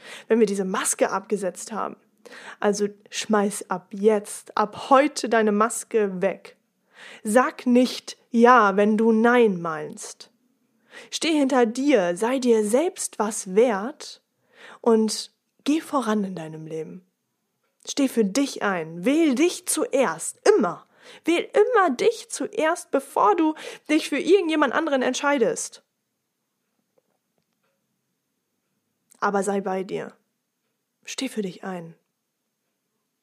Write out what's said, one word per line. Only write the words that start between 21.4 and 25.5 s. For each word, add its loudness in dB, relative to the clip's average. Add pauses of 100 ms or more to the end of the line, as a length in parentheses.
immer 4
dich -2
zuerst, -4
bevor 2
du 0 (340)
dich 0
für -2
irgendjemand 2
anderen -2
entscheidest. -2 (3500)